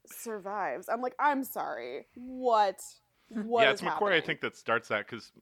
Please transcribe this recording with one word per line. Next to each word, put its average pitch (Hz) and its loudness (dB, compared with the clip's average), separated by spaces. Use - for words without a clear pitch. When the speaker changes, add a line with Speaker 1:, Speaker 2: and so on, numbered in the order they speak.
Speaker 1:
survives. 190 -6
I'm 233 -2
like, 254 -4
"I'm 269 2
sorry. 139 -6
What? 240 2
What 226 0
Speaker 2:
Yeah, 135 8
Speaker 1:
is - 2
Speaker 2:
it's - -8
McCoy, 175 0
Speaker 1:
happening?" 190 2
Speaker 2:
I 160 6
think, 160 -4
that 117 -4
starts 117 0
that 104 -2
'cause - -12